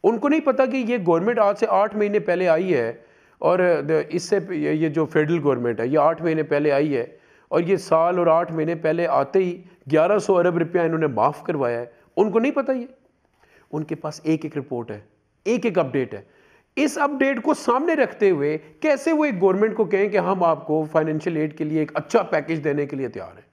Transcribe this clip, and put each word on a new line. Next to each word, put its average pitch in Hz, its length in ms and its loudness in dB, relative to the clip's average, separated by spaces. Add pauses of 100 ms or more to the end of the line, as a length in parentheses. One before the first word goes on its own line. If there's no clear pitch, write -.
उनको 226 240 2
नहीं 311 120 2
पता 277 260 2
कि 254 120 -4
ये 240 200 -2
गवर्नमेंट 180 400 2
आज 202 180 2
से 220 100 0
आठ 196 300 0
महीने 208 220 0
पहले 180 280 0
आई 175 240 2
है 117 340 0 (380)
और 180 180 2 (220)
द-, 147 300 0
इससे 175 280 0
प-, 190 120 -10
ये, 151 200 -2
ये 156 160 0
जो 156 180 0
फेडरल 156 320 0
गवर्नमेंट 120 420 0
है 117 80 -2
ये 147 80 0
आठ 160 260 2
महीने 160 200 0
पहले 147 280 0
आई 147 180 2
है 127 180 -2 (440)
और 165 120 2
ये 180 140 0
साल 175 440 2
और 170 80 4
आठ 165 240 2
महीने 160 220 -2
पहले 165 320 -2
आते 139 320 0
ही 180 260 -2 (240)
ग्यारह 165 300 4
सौ 196 160 2
अरब 175 240 2
रुपया 170 260 0
इन्होंने 160 220 0
माफ़ 131 380 0
करवाया 131 340 -2
है। 120 140 -10 (240)
उनको 208 220 2
नहीं 269 140 0
पता 277 200 -2
ये, 254 160 -6 (840)
उनके 156 220 -6
पास - 320 -12
एक 156 180 0
एक 147 120 -8
रिपोर्ट 120 340 -8
है, 104 120 -12 (440)
एक 226 200 -2
एक 190 120 0
अपडेट 127 360 -2
है। 98 120 -16 (500)
इस 285 220 -2
अपडेट 277 440 0
को 302 120 2
सामने 285 400 0
रखते 233 340 0
हुए 151 280 0 (260)
कैसे 302 300 0
वो 302 120 2
एक 240 160 -2
गवर्नमेंट 196 360 2
को 220 80 0
कहें 190 260 0
कि 202 60 0
हम 180 280 0
आपको 156 420 0
फाइनेंशियल 156 500 -2
एड 151 200 -4
के 156 80 -4
लिए 156 180 -2
एक 147 140 -6
अच्छा - 260 0
पैकेज 160 360 -4
देने 143 280 -2
के 139 100 -8
लिए 131 120 -6
तैयार 90 280 -12
हैं? - 160 -20